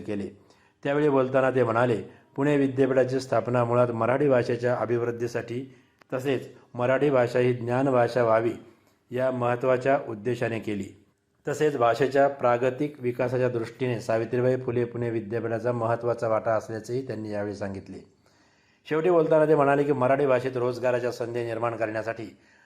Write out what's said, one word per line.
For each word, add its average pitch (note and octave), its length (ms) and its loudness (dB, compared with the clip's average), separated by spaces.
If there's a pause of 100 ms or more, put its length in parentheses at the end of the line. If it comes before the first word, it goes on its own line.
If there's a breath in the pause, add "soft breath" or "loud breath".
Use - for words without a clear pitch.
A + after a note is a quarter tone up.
केले. G2+ 400 -8 (360 soft breath)
त्यावेळी D3 260 2
बोलताना C3 420 2
ते C3 120 4
म्हणाले, A2+ 400 2 (320 loud breath)
"पुणे C#3+ 220 2
विद्यापीठाची C3 640 2
स्थापना A#2+ 440 0
मुळात A#2+ 240 2
मराठी A#2+ 420 0
भाषेच्या A#2+ 460 2
अभिवृद्धीसाठी A#2+ 1000 -4 (380 loud breath)
तसेच B2+ 360 -4 (240 loud breath)
मराठी C3 360 2
भाषा B2 300 4
ही B2 140 4
ज्ञानभाषा A#2+ 680 2
व्हावी A2+ 280 4 (600 soft breath)
या B2+ 200 -2
महत्त्वाच्या B2+ 680 2 (100)
उद्देशाने A2+ 500 -4
केली. G2+ 440 -8 (440)
तसेच C#3+ 300 0
भाषेच्या B2+ 500 4
प्रागतिक B2+ 720 -2
विकासाच्या B2 500 -2
दृष्टीने A#2+ 520 -4
सावित्रीबाई A#2 540 0
फुले B2 300 -2
पुणे A#2+ 240 -6
विद्यापीठाचा A2+ 600 -4
महत्त्वाचा A#2 560 -2
वाटा A2 240 0
असल्याचेही A2+ 560 -6
त्यांनी G#2+ 240 -8
यावेळी G#2 240 -6
सांगितले." G2 440 -10 (920 soft breath)
शेवटी D#3+ 200 0
बोलताना D#3+ 360 4
ते D#3 100 6
म्हणाले C#3+ 280 4
की C#3+ 80 0
मराठी C3+ 340 2
भाषेत B2+ 300 2
रोजगाराच्या B2 560 0
संधी A#2 320 -6
निर्माण A#2 320 -4
करण्यासाठी A2 600 -6 (280 soft breath)